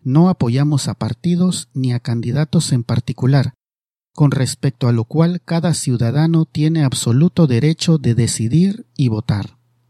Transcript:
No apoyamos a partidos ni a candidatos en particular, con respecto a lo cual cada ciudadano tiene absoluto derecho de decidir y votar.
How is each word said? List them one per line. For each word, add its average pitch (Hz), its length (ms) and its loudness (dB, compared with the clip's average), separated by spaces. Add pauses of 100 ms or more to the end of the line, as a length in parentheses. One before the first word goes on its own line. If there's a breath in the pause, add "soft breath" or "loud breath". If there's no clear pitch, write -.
No 156 300 4
apoyamos 139 580 0
a 101 60 -4
partidos 175 800 -4
ni 127 180 -2
a 120 80 -4
candidatos 127 720 -2
en 120 120 0
particular, 127 680 0 (600)
con 147 160 2
respecto 131 560 -2
a 120 60 2
lo 113 120 0
cual 165 400 0
cada 165 300 -2
ciudadano 139 720 0
tiene 156 400 0
absoluto 139 600 2
derecho 151 520 2
de 123 160 0
decidir 123 720 0 (100)
y 131 120 2
votar. 107 500 -4 (320)